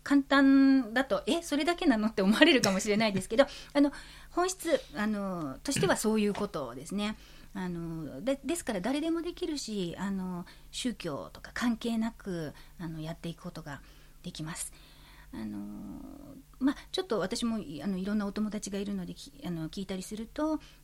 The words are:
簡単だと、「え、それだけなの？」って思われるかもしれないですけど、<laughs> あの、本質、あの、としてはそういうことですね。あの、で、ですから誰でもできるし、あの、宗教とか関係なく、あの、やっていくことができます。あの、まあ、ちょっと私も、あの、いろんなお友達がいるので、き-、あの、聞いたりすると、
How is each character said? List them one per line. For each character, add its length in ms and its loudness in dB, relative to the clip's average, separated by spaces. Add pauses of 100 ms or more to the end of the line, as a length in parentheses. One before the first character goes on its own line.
簡 180 6
単 720 8
だ 100 4
と、 220 0
「え、 160 2
そ 140 -2
れ 80 2
だ 100 4
け 120 0
な 120 6
の？」 100 2
っ 60 -4
て 80 2
思 100 6
わ 120 4
れ 80 10
る 80 6
か 100 4
も 100 2
し 80 -2
れ 80 4
な 120 4
い 40 0
で 80 0
す 80 -8
け 80 0
ど、 100 8 (140)
<laughs> 140 -18
あ 60 4
の、 120 6 (380)
本 180 0
質、 320 0 (140)
あ 120 -2
の、 580 -4
と 80 -2
し 80 0
て 60 4
は 100 4
そ 180 2
う 60 4
い 60 4
う 80 2
こ 140 -4
と 260 -6
で 120 -12
す 80 -8
ね。 220 -4 (380)
あ 140 -6
の、 540 -8
で、 220 -2
で 120 -2
す 80 -8
か 80 -4
ら 80 -2
誰 200 0
で 100 -2
も 100 0
で 140 -6
き 120 -6
る 120 -4
し、 400 -4
あ 120 -4
の、 360 -4 (240)
宗 240 -4
教 380 -8
と 80 -16
か 120 -18
関 240 0
係 220 -2
な 140 -2
く、 420 -6 (240)
あ 100 -8
の、 120 -8
や 120 -8
っ 40 -8
て 120 -10
い 60 -8
く 80 -18
こ 80 -10
と 120 -16
が 200 -14 (400)
で 100 -10
き 100 -10
ま 120 -8
す。 180 -8 (600)
あ 120 -10
の、 140 -8 (1000)
ま 120 4
あ、 40 -4 (160)
ち 80 -2
ょ 20 -4
っ 40 -6
と 120 0
私 260 -2
も、 120 0 (260)
あ 40 -4
の、 120 -2
い 60 -4
ろ 100 0
ん 40 2
な 80 0
お 60 -4
友 180 -2
達 200 -6
が 80 -4
い 60 -4
る 100 -4
の 120 -6
で、 80 -10
き-、 180 -16 (120)
あ 60 -4
の、 200 -4
聞 100 -8
い 60 -6
た 100 -6
り 60 -8
す 140 -10
る 100 -8
と、 340 -2 (240)